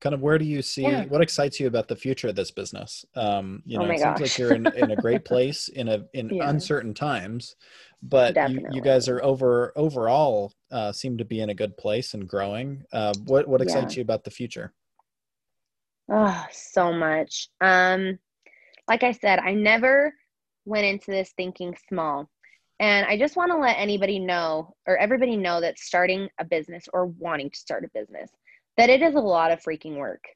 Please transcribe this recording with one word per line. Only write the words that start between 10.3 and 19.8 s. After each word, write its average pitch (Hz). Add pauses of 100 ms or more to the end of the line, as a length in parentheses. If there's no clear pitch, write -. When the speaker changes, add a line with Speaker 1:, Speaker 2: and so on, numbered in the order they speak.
Speaker 1:
uh, 107
seem 123
to 113
be 110
in 107
a 101
good 101
place 110
and 101
growing. 110
Uh, 107 (100)
what, 135
what 131
excites 127
Speaker 2:
Yeah. 127
Speaker 1:
you -
about 110
the 107
future? 117 (1400)
Speaker 2:
Oh, 208
so -
much. 160 (140)
Um, 185 (680)
like 226
I 247
said, 196
I 190
never 247 (520)